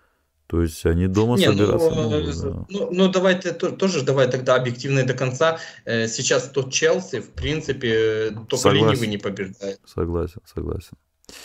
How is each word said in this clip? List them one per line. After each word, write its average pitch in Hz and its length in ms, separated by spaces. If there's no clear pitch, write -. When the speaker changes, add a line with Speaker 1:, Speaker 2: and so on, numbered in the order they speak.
Speaker 1:
То 85 160
есть - 240
они 87 220
дома 110 280
Speaker 2:
Не, 170 140
ну, - 20
Speaker 1:
собираться 104 360
Speaker 2:
э, - 60
Speaker 1:
могут, 85 480
да. 90 260
Speaker 2:
ну, 190 240
ну, 185 160
давай 185 320
ты 175 120
то-, 165 200
тоже 180 320
давай 135 260
тогда 127 240
объективно 131 500
до 131 100
конца. 160 440
Э, 113 220
сейчас 127 440
тот 131 220
Челси, 160 480
в - 120
принципе, 131 560
э, - 20
только 107 100
Speaker 1:
Согласен. 101 320
Speaker 2:
ленивый 107 180
не 101 100
побеждает. 98 640
Speaker 1:
Согласен, 85 640
согласен. - 500